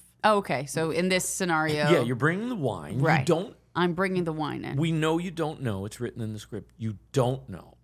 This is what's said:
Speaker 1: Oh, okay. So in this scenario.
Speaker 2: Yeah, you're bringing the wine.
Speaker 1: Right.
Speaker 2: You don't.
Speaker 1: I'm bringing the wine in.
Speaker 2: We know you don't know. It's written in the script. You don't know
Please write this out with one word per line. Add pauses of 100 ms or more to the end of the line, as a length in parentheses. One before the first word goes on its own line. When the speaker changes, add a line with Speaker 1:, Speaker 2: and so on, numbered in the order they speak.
(240)
Speaker 1:
Oh,
okay.
So
in
this
scenario.
Speaker 2:
Yeah,
you're
bringing
the
wine.
Speaker 1:
Right.
Speaker 2:
You
don't. (180)
Speaker 1:
I'm
bringing
the
wine
in.
Speaker 2:
We
know
you
don't
know.
It's
written
in
the
script.
You (140)
don't
know